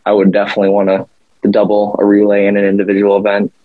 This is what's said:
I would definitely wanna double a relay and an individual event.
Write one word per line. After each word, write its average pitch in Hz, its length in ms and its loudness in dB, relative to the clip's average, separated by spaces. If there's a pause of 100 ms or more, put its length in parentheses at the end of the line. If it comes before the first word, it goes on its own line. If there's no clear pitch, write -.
I 104 60 0
would 98 200 2
definitely 101 380 -2
wanna 95 360 -2 (440)
double 104 480 0
a 101 60 0
relay 101 420 2
and 101 100 0
an 101 80 0
individual 98 540 0
event. 101 340 -2 (120)